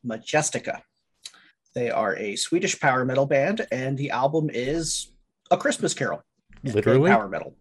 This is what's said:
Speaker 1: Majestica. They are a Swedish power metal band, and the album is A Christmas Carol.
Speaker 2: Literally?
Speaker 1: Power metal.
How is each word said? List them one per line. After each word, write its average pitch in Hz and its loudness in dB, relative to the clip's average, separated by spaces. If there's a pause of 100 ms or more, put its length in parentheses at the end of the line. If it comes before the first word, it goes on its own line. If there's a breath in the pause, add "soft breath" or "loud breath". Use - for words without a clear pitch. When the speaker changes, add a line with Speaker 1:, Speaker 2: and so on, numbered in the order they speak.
Speaker 1:
Majestica. - -2 (920 loud breath)
They 120 -2
are 101 0
a 104 -6
Swedish 180 -2
power 127 2
metal 131 2
band, 151 2
and 131 -2
the 139 -4
album 147 0
is 156 -4 (380)
A 240 6
Christmas - 0
Carol. 113 -4 (420)
Speaker 2:
Literally? 120 4
Speaker 1:
Power - 4
metal. - -8